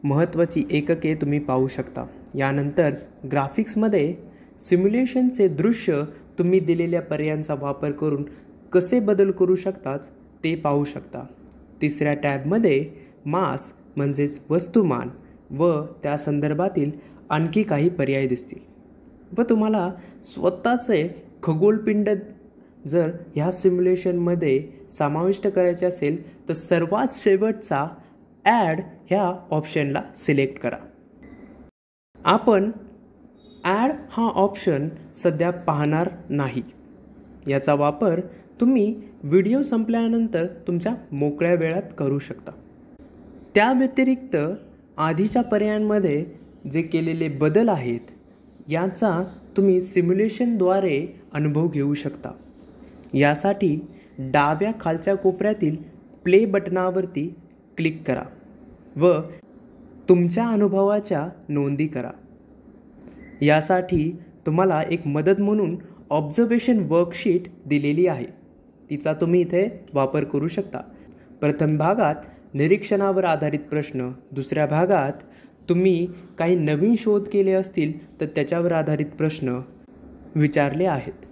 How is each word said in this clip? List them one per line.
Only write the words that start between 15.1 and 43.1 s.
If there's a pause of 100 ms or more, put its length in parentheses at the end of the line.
व (220)
त्या
संदर्भातील (380)
आणखी
काही
पर्याय
दिसतील (800)
व
तुम्हाला (320)
स्वतःचे (180)
खगोलपिंड (800)
जर (240)
ह्या
सिम्युलेशनमध्ये (240)
समाविष्ट
करायचे
असेल,
तर
सर्वात
शेवटचा (580)
ॲड (280)
ह्या
ऑप्शनला (140)
सिलेक्ट
करा. (1500)
आपण (920)
ॲड (200)
हा
ऑप्शन (260)
सध्या
पाहणार (200)
नाही. (840)
याचा
वापर (420)
तुम्ही (220)
व्हिडिओ
संपल्यानंतर
तुमच्या (160)
मोकळ्या
वेळात
करू
शकता. (1040)